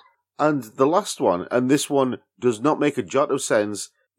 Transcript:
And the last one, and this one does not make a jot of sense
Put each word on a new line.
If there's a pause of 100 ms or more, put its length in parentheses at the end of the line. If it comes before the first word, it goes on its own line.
(380)
And
the
last
one,
and
this
one (200)
does
not
make
a
jot
of
sense (300)